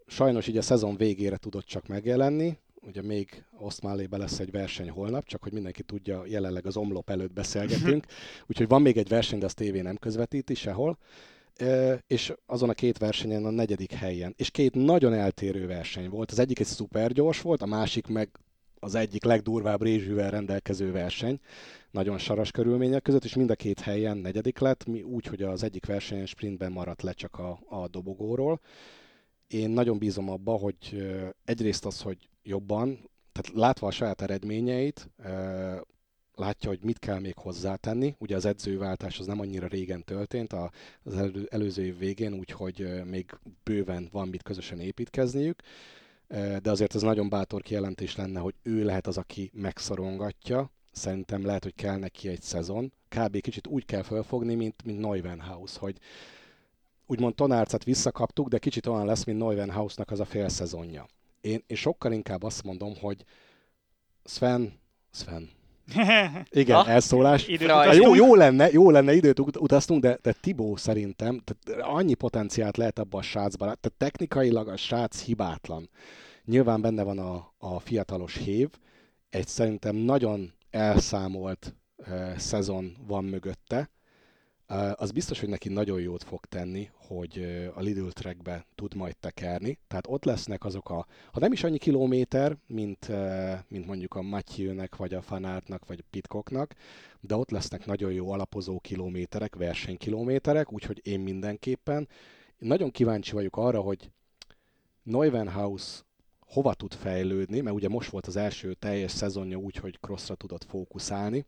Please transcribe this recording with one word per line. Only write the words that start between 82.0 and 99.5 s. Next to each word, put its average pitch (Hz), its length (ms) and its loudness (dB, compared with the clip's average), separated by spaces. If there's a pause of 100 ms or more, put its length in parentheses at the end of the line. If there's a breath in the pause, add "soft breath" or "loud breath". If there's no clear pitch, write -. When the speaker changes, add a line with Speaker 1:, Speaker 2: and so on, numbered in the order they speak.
Speaker 1:
szezon 95 600 -4 (100)
van 98 160 -2
mögötte. 95 640 -6 (800)
Ö, 101 280 -2
az 101 160 -6
biztos, 143 280 -4
hogy 104 100 -4
neki 101 200 -6
nagyon 101 300 -2
jót 87 240 -6
fog - 220 -12
tenni, 92 440 -8 (180)
hogy, 87 300 -10
ö, 87 360 -8
a 90 80 -10
Lidl 95 260 -4
Trackbe 87 580 -10 (100)
tud 101 200 -10
majd 90 220 -8
tekerni. 90 680 -6
Tehát 92 200 -8
ott 139 180 -4
lesznek 110 400 -4
azok 95 240 -8
a, 87 160 -4 (260 soft breath)
ha - 80 -6
nem 196 120 4
is 226 120 -2
annyi 160 140 2
kilométer, 131 800 2 (100)
mint, 107 420 -8
ö, 95 420 -4 (160)
mint 95 180 -10
mondjuk 92 280 -8
a 98 80 -6
Mathieu-nek, 95 760 -8
vagy 92 180 -8
a 90 160 -6
Van 92 160 -6
Aertnak, 92 400 -10
vagy 87 160 -14
a - 80 -20
Pidcocknak, 131 640 -8 (460 soft breath)
de 104 160 -4
ott 123 160 0
lesznek 107 340 -6
nagyon 101 260 -2
jó 92 200 -4
alapozó 95 480 -6
kilométerek, 92 760 -8